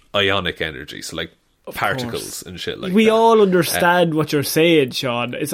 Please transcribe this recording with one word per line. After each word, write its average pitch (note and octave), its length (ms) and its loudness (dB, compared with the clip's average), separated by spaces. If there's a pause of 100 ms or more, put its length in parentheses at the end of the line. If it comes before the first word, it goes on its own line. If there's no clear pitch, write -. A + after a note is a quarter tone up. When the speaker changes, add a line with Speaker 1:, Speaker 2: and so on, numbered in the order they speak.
(140)
Speaker 1:
ionic G2 480 0
energy, C#2+ 400 -10
so, - 160 -12
like, E2 140 -10 (360)
Speaker 2:
Of - 80 -14
Speaker 1:
particles A#2+ 360 -2 (120)
Speaker 2:
course. - 200 -12
Speaker 1:
and F2+ 160 -14
shit - 200 -8
like F3+ 140 -4
Speaker 2:
We A3 120 4
Speaker 1:
that. A3 60 4
Speaker 2:
all A3+ 300 4
understand F3 720 2
Speaker 1:
Uh, D#3 40 0
Speaker 2:
what D3+ 140 -2
you're D3 120 0
saying, D#3 480 2
Sean. A#2+ 420 -4
It's C#3+ 200 -6